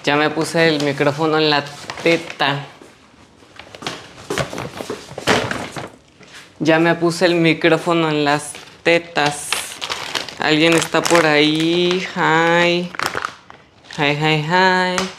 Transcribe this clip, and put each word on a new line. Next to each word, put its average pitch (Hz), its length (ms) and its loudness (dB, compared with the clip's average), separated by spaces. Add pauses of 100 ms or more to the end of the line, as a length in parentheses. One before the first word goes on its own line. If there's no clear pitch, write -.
Ya 143 140 2
me 151 120 2
puse 165 380 0
el 151 160 0
micrófono 147 560 0
en 156 100 2
la 143 160 0 (380)
teta. 151 600 0 (4000)
Ya 156 180 4
me 170 160 4
puse 165 320 0
el 175 80 4
micrófono 165 760 2
en 151 140 0
las 147 280 0 (320)
tetas. 165 680 0 (880)
¿Alguien 156 360 2
está 160 280 0
por 165 240 4
ahí? 165 920 2
Hi. 170 760 2 (1040)
Hi, 143 140 2
hi, 151 340 0
hi. 185 500 2 (240)